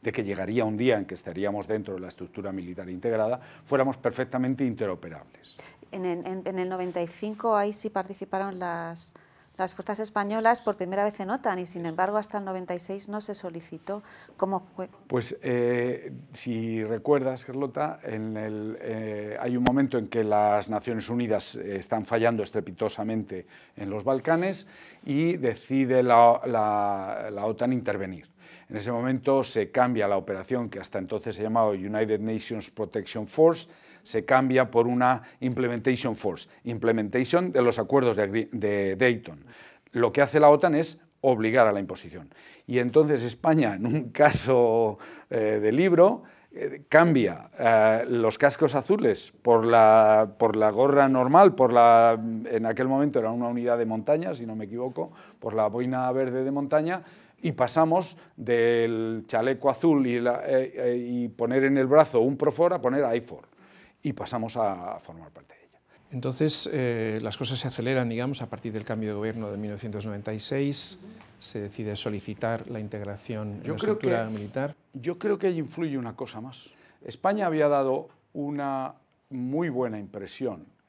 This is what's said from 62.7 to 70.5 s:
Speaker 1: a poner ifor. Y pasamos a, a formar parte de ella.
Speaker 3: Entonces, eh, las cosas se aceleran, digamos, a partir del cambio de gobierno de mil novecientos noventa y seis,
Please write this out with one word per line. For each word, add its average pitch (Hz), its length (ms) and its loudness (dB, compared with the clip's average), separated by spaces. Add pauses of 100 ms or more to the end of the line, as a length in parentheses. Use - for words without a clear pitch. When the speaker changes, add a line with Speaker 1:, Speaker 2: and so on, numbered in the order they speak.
Speaker 1:
a 180 60 -4
poner 127 240 0 (120)
ifor. - 320 -8 (540)
Y 143 120 -4
pasamos 110 420 -6
a, 98 380 -2
a - 60 -12
formar 82 320 -20
parte - 240 -20
de - 100 -20
ella. - 140 -20 (320)
Speaker 3:
Entonces, 131 600 -2
eh, 113 520 -2
las 107 140 -6
cosas 127 200 -4
se 131 100 -4
aceleran, 123 400 -2
digamos, 123 360 -6
a 117 40 -12
partir 110 240 -10
del 107 120 -8
cambio 110 260 -6
de 107 60 -6
gobierno 110 340 -6
de 101 80 -8
mil 104 140 -8
novecientos 104 340 -10
noventa 107 260 -8
y 110 80 -6
seis, 139 600 -4 (400)